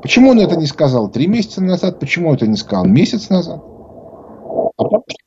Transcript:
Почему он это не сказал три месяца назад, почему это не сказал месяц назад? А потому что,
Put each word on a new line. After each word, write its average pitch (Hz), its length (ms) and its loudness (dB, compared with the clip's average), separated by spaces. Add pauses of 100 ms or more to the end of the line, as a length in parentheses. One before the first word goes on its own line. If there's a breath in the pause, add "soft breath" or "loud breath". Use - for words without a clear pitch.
Почему 262 300 4
он 226 100 6
это 170 160 0
не 160 80 -2
сказал 127 440 0
три 131 180 -2
месяца 208 360 -2
назад, 180 380 -2
почему 170 320 -2
это 120 140 0
не 107 100 0
сказал 95 280 -2
месяц 143 440 2
назад? 170 320 -2
А - 1200 -10
потому - 240 -2
что, - 200 -16